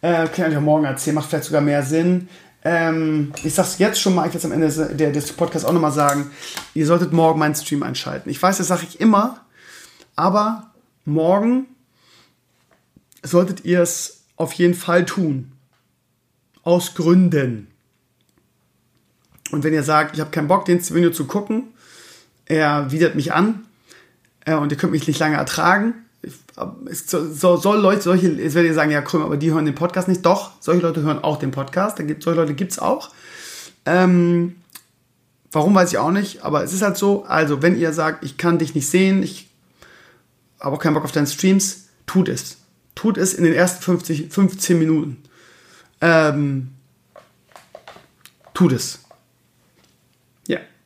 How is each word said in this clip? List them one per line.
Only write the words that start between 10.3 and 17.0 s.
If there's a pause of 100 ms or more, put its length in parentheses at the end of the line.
morgen (1600)
solltet
ihr's (100)
auf
jeden
Fall
tun. (1120)
Aus
Gründen. (1800)